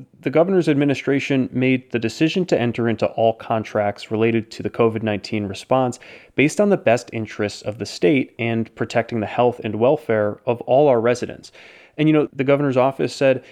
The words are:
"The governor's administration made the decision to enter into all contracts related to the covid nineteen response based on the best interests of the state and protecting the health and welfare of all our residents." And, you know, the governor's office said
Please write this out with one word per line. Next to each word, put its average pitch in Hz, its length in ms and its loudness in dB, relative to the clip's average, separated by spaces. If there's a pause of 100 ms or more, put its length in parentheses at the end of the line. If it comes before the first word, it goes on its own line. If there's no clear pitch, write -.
(200)
"The - 80 -6
governor's 165 400 2
administration 139 840 0
made 127 420 0
the 120 60 0
decision 160 480 0
to - 140 2
enter 117 260 -2
into 110 200 0
all 113 260 2
contracts 107 760 -4
related 113 400 0
to - 120 -12
the 101 80 -4
covid 113 320 0
nineteen 104 440 -4
response 123 520 -2 (360)
based 147 260 2
on 208 80 4
the 196 80 4
best 120 380 0
interests 107 480 -6
of 107 160 -8
the 104 80 -8
state - 520 0
and 113 360 -2
protecting - 460 -4
the 101 60 -4
health 120 380 0
and 107 120 -4
welfare 110 680 0
of 120 180 -2
all 143 260 4
our 120 120 4
residents." 113 500 -2 (480)
And, 151 100 2
you 156 60 6
know, 147 180 2
the 139 100 -2
governor's 139 360 2
office 135 360 0
said 131 360 2